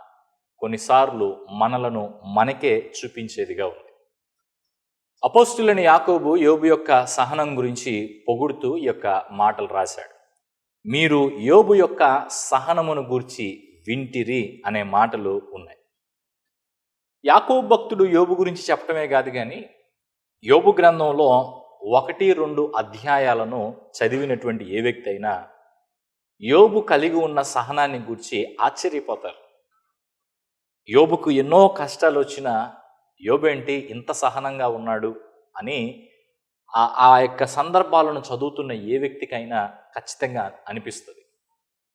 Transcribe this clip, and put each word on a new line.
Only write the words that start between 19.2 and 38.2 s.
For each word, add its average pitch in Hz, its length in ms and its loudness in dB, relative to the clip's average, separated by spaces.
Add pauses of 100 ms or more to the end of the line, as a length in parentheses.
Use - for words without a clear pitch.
కానీ 127 400 -10 (720)
యోబు 165 360 6
గ్రంథంలో 151 840 4 (200)
ఒకటి, 165 520 2
రెండు 151 420 -2
అధ్యాయాలను 113 1120 -2
చదివినటువంటి 117 880 -4
ఏ 113 40 -2
వ్యక్తి 117 280 -4
అయినా 101 380 -6 (920)
యోబు 202 380 4
కలిగి 165 360 0
ఉన్న 151 260 -2
సహనాన్ని 135 580 -4
గూర్చి 110 640 -8
ఆశ్చర్యపోతారు. 135 720 -6 (1500)
యోబుకు 156 420 4
ఎన్నో 151 360 6
కష్టాలు 151 520 -2
వచ్చినా, 123 540 -4 (480)
"యోబేంటి 139 520 -2
ఇంత 123 380 -8
సహనంగా 135 560 -4
ఉన్నాడు?" 113 540 -6 (360)
అని 120 520 -10 (640)
ఆ, 117 220 0
ఆ 127 220 8
యొక్క 131 260 0
సందర్భాలను 160 720 0
చదువుతున్న 135 520 -8